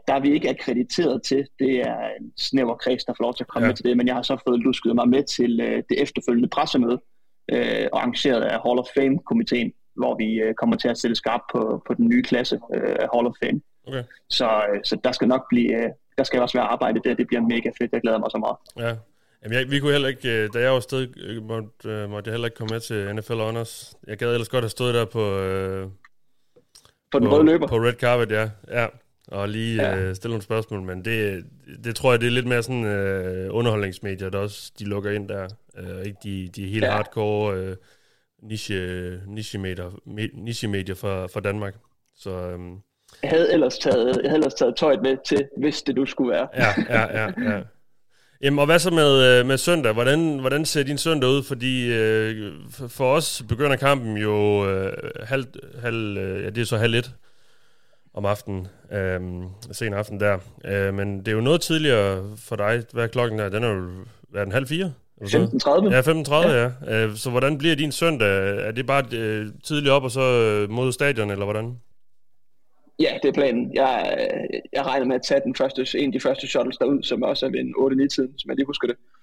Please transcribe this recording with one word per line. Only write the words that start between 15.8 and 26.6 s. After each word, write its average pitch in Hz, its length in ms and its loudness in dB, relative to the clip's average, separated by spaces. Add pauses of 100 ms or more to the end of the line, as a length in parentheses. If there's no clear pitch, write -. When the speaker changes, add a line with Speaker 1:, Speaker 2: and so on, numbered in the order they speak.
Speaker 1:
øh, 113 60 -2 (280)
der 135 60 2
skal 127 160 0
også 123 180 0
være 120 80 2
arbejde 117 380 0
der. 123 100 0
Det 120 120 0
bliver 120 160 0
mega 117 260 0 (140)
fedt. 117 100 -2
Jeg 117 80 -2
glæder 113 180 2
mig 117 120 -4
så 113 80 -4
meget. 110 180 -4 (320)
Speaker 2:
Ja. 113 80 -4 (460)
Jamen, 117 160 -2
jeg, 131 120 -2
vi 139 100 0
kunne 143 120 2
heller 139 160 2
ikke, 120 340 -2
øh, 107 120 -2
da 117 60 -2
jeg 127 100 4
var 131 60 4
afsted, 131 320 -4 (180)
øh, 110 160 -10
måtte, 110 260 -8 (160)
øh, 107 260 -6
måtte 104 180 -8
jeg 110 60 -4
heller 117 120 -2
ikke 117 100 -8
komme 110 180 -6
med 117 60 -6
til 104 340 -6
N 107 80 -6
F - 80 -14
L 120 100 -4
Honors. 113 540 -6 (120)
Jeg 107 120 -10
gad 120 140 0
ellers 120 160 0
godt 123 160 0
have 110 60 -4
stået 123 240 0
der 117 100 2
på... 104 340 -2
Øh, 95 480 -4 (1300)